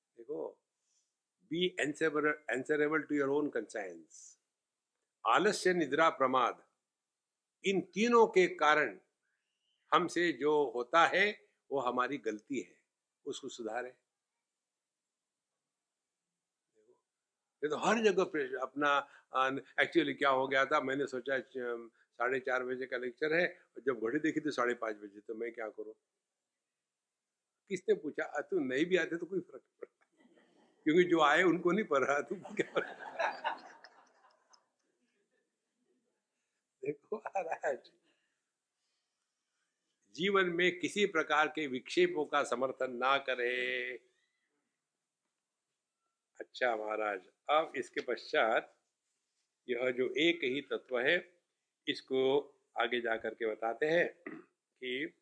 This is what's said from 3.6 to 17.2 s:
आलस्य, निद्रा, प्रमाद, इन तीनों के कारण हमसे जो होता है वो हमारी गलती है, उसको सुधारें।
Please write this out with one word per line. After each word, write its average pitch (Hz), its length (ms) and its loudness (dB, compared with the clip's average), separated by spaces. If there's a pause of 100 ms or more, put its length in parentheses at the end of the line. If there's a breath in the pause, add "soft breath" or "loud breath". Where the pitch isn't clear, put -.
आलस्य, 185 460 4
निद्रा, 160 360 2
प्रमाद, 127 540 2 (1000)
इन 190 160 0
तीनों 233 460 4
के 185 200 4
कारण 151 520 2 (920)
हमसे 170 380 2
जो 143 440 0
होता 156 300 4
है 196 400 0 (260)
वो 139 80 0
हमारी 123 380 -2
गलती 113 420 -6
है, - 220 -12 (440)
उसको 135 240 -10
सुधारें। 123 440 -8 (3750)